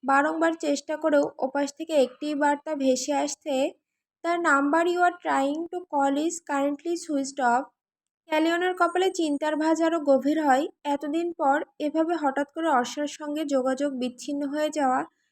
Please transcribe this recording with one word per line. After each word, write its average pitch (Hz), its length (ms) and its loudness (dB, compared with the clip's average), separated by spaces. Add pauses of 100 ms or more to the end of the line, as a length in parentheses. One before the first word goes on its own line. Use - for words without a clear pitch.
বারংবার 311 500 2
চেষ্টা 302 440 -4
করেও 302 320 2 (100)
ওপাশ 277 340 -2
থেকে 330 200 -8
একটি 294 420 0
বার্তা 294 400 0
ভেসে 262 380 0
আসছে, 277 580 -2 (540)
"The 339 120 0
number 302 480 4
you 349 140 0
are 349 260 4
trying 285 360 0
to 349 180 -8
call 277 380 0
is 320 160 -2 (160)
currently 285 440 -2
switched 277 500 -4
off।" 247 200 2 (640)
ক্যালিয়নের 330 480 2
কপালে 359 380 2
চিন্তার 302 440 -2
ভাঁজ 311 260 2
আরও 330 180 2
গভীর 277 420 2
হয়। 285 260 2 (160)
এতদিন 302 500 -4
পর 294 300 0 (160)
এভাবে 320 360 0
হঠাৎ 285 400 -2
করে 330 140 -2
অর্ষার 269 380 0
সঙ্গে 302 380 -6
যোগাযোগ 269 480 0
বিচ্ছিন্ন 262 540 -6
হয়ে 302 220 -2
যাওয়া, 285 360 0 (260)